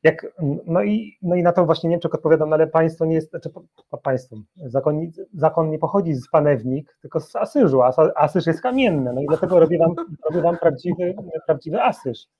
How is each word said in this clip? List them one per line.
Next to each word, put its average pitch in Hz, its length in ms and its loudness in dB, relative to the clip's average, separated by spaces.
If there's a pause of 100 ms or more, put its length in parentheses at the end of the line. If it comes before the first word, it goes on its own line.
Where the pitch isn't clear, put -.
Jak, 160 200 2 (400)
no 175 160 0
i, 214 400 -4
no 175 120 0
i 180 80 2
na 175 100 4
to 175 140 2
właśnie 165 240 0
Niemczech 170 240 -2
odpowiadał: 156 340 2
"No 156 60 2
ale 160 120 4
państwo 165 380 0
nie 160 100 0
jest, 160 160 -2
znaczy, 160 200 -12
pa-, 170 100 -20 (300)
pa-, 143 60 -10
państwo, 127 400 -4 (200)
zakon, 151 540 -2 (240)
zakon 160 360 0
nie 156 80 -6
pochodzi 165 360 -2
z 127 160 -8
Panewnik, 139 720 0
tylko 147 200 -6
z - 160 -16
Asyżu, 180 460 2
a 127 80 6
Sa-, 160 260 4
Asyż 156 300 0
jest 165 140 0
kamienny, 208 520 0
no 123 80 -4
i 143 60 -4
dlatego 170 340 2
robię 160 180 -4
wam, 165 160 2 (160)
<laughs> 156 200 -12
robię 165 120 -2
wam 170 140 0
prawdziwy, 175 580 -2 (320)
prawdziwy 165 360 -2
Asyż - 440 -4 (140)